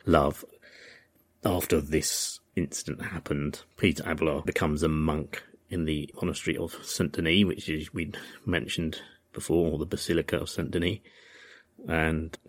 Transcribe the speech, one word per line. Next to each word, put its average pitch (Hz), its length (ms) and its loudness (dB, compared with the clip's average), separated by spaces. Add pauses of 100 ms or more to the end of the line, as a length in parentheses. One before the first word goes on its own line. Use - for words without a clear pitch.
love. 78 380 6 (1000)
After 90 380 2
this - 580 -2 (160)
incident - 460 -4
happened, 73 600 -4 (160)
Peter - 280 2
Abelard 78 400 0
becomes 76 380 0
a 80 60 4
monk 78 540 0 (260)
in 85 160 -2
the 76 300 -4
monastery 80 420 -2
of - 260 -6
Saint - 300 -2
Denis, 85 320 6
which - 240 -4
is, 78 240 -4
we'd - 240 -6 (280)
mentioned 82 560 -2 (320)
before, 82 380 2
or 76 60 -2
the 76 80 -2
Basilica 85 520 0
of - 120 -4
Saint - 220 -4
Denis, 90 280 0 (880)
and 80 500 0 (120)